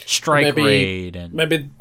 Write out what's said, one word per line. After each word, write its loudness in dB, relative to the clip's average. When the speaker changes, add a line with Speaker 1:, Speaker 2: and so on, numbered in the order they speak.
Speaker 1:
Strike 2
Speaker 2:
Maybe, 2
Speaker 1:
Raid 0
and -12
Speaker 2:
maybe, -2